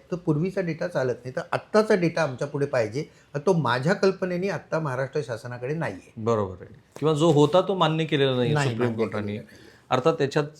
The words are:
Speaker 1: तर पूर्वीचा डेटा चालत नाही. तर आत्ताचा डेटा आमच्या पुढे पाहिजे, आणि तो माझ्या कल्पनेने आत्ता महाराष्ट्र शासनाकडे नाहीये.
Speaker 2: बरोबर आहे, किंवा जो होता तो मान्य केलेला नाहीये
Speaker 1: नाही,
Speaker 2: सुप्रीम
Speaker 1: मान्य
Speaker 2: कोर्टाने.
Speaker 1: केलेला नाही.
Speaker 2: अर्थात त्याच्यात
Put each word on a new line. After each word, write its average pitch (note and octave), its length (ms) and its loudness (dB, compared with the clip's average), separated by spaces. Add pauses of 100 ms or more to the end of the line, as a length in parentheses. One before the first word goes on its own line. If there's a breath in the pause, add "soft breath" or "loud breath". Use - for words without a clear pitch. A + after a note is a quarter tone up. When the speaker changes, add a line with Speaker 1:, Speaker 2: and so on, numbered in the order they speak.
(120)
Speaker 1:
तर F3+ 40 -2
पूर्वीचा E3+ 460 -2
डेटा E3+ 260 -4
चालत C3 280 -2 (100)
नाही. B2+ 100 -10
तर E3+ 60 -4 (100)
आत्ताचा G#3+ 440 2
डेटा E3 280 0
आमच्या C#3 240 -4
पुढे C#3 180 -2
पाहिजे, B2 400 -2 (280 soft breath)
आणि D3 120 -6
तो G3 80 4
माझ्या C3 400 2
कल्पनेने F#3 560 0
आत्ता D#3+ 300 -4
महाराष्ट्र C3+ 480 -4
शासनाकडे B2 460 -8
नाहीये. A#2 440 -6
Speaker 2:
बरोबर G#2+ 440 0
आहे, - 140 -20 (240)
किंवा D#3 140 2
जो D#3 180 4
होता D3 300 6
तो G3 140 -2
मान्य D#3+ 300 2
केलेला C#3 300 0
नाहीये B2 180 2
Speaker 1:
नाही, C#3+ 160 0
Speaker 2:
सुप्रीम A#2+ 200 0
Speaker 1:
मान्य A2+ 140 -2
Speaker 2:
कोर्टाने. G#2 240 -4
Speaker 1:
केलेला G#2 140 -6
नाही. - 240 -20 (240 loud breath)
Speaker 2:
अर्थात B2+ 240 2
त्याच्यात D3 320 0 (140)